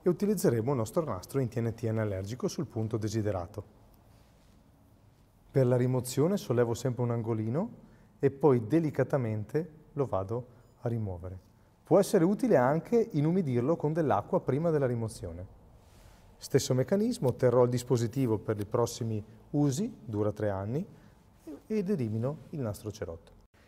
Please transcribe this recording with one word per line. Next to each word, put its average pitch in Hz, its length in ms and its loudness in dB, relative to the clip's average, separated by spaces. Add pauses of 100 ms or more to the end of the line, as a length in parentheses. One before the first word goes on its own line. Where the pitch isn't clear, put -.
e - 80 0
utilizzeremo 175 600 0
il 143 80 2
nostro 135 260 -2
nastro 123 360 -4
in 123 80 0
T 104 100 -4
N 113 160 -2
T 113 100 -8
anallergico 110 640 -2
sul 175 160 -4
punto 110 320 -4
desiderato. 104 840 -4 (1700)
Per 131 160 4
la 123 100 4
rimozione 127 640 0
sollevo 120 340 0
sempre 123 300 -4
un 120 80 -2
angolino 117 600 -2 (480)
e 139 120 4
poi 131 360 4
delicatamente 135 1040 0 (220)
lo 139 140 -2
vado 104 400 -4 (340)
a - 80 -2
rimuovere. 92 500 -6 (460)
Può 165 140 6
essere 190 260 4
utile 202 320 4
anche 160 560 2
inumidirlo 151 640 2
con 151 160 -2
dell'acqua 156 480 2
prima 151 300 0
della 143 160 2
rimozione. 110 600 -6 (920)
Stesso - 340 0
meccanismo, 151 640 2
terrò 123 300 6
il 123 60 2
dispositivo 120 680 0
per 104 200 -4
i 101 60 -6
prossimi 113 580 -2 (280)
usi, 143 520 0
dura 104 300 -2
tre 104 160 -2
anni, 104 360 -4 (840)
ed 208 220 -4
elimino 127 500 -2 (120)
il 160 100 -8
nastro 107 300 -6
cerotto. 87 420 -10 (360)